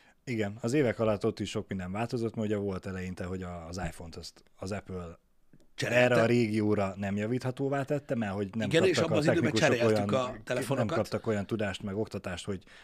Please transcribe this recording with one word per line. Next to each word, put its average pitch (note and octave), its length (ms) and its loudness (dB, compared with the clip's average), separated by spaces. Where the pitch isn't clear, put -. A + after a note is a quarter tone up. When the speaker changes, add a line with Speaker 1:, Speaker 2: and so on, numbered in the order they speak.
Speaker 1:
Igen, G#2+ 380 -2
az A#2+ 120 -2
évek B2+ 260 2
alatt A2 260 2
ott G#2+ 140 0
is G2+ 100 -4
sok G#2 180 -6
minden F#2 240 -6
változott, A2+ 440 -4
mert A2 120 -2
ugye G#2+ 100 2
volt G2 280 -4
eleinte, F#2 400 -6
hogy F#2 180 -6
a, F2 240 -10
az F2 100 -10
iPhone-t E2+ 380 -8
azt - 280 -16
az G2 160 -8
Apple F#2 480 -10
Speaker 2:
Cserélte. A#2+ 280 4
Speaker 1:
erre B2 180 6
a A2+ 40 6
régióra G#2+ 720 4
nem G2+ 200 -2
javíthatóvá B2+ 680 -2
tette, C#3 320 -2
mert G#2+ 180 -2
hogy G2+ 220 -4
nem A2+ 120 -2
Speaker 2:
Igen, - 180 4
és F3+ 120 4
Speaker 1:
kaptak - 80 2
Speaker 2:
abban - 120 2
Speaker 1:
a - 40 6
Speaker 2:
az - 60 4
időben - 160 2
Speaker 1:
technikusok A#2 360 4
Speaker 2:
cseréltük G#2 220 4
Speaker 1:
olyan, C3 140 2
Speaker 2:
a B2+ 180 -10
telefonokat. B2 460 0
Speaker 1:
nem - 80 0
kaptak G#2+ 300 -2
olyan G2+ 180 0
tudást, G2+ 380 -2
meg G2 120 -4
oktatást, G2 500 -6
hogy G2 180 -6